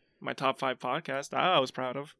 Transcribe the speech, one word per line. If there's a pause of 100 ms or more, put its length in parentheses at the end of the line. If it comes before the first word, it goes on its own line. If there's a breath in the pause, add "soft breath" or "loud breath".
(200)
My
top
five
podcast,
I,
I
was
proud
of.